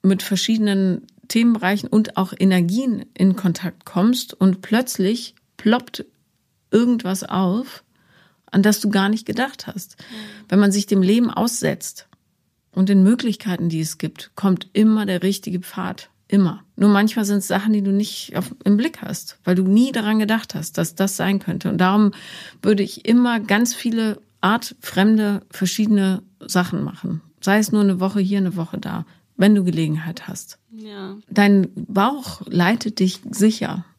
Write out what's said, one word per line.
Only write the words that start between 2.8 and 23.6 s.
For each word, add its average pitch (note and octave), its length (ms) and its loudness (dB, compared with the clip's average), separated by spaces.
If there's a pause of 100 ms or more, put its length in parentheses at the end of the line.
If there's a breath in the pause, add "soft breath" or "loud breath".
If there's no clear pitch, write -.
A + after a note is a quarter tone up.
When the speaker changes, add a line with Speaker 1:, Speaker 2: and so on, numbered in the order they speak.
Speaker 1:
in F#3 220 2
Kontakt - 500 -4
kommst A3+ 480 0
und F#3 280 2
plötzlich A#3 760 -2 (220)
ploppt - 480 -2 (680)
irgendwas A3+ 520 2
auf, F#3+ 600 -2 (680 soft breath)
an G3+ 120 4
das G#3 160 4
du G#3 100 -2
gar G3 200 0
nicht A3 160 -2
gedacht B3 420 -6
hast. - 320 -14
Speaker 2:
Mhm. - 40 -20 (440 loud breath)
Speaker 1:
Wenn F#3+ 120 2
man G3+ 120 4
sich G3+ 160 -2
dem G3 140 2
Leben A3+ 280 2
aussetzt - 760 -4 (640)
und F#3+ 180 0
den G3 140 6
Möglichkeiten, G3+ 680 0
die D#3+ 120 -4
es D#3 160 -6
gibt, - 380 -10
kommt F#3+ 380 0
immer G#3+ 320 4
der F3+ 160 -2
richtige F#3+ 380 -2
Pfad. F#3 500 -10 (220)
Immer. G3 320 2 (120)
Nur G3+ 140 4
manchmal G#3 360 2
sind's G3+ 220 -2
Sachen, G3+ 260 0
die G#3 80 2
du G3 100 0
nicht - 460 -4
auf, - 160 -6 (100)
im G3+ 140 4
Blick D4+ 240 -4
hast, - 420 -12
weil F3+ 120 0
du F#3+ 80 0
nie A3+ 280 4
daran A3 280 0
gedacht A3 340 -2
hast, - 240 -10
dass E3+ 160 -2
das G3 240 -2
sein F#3+ 220 0
könnte. F#3 300 -4
Und E3+ 100 -2
darum G3+ 320 2 (500 loud breath)
würde G3+ 220 2
ich - 240 -8
immer A#3+ 320 2
ganz A3 340 0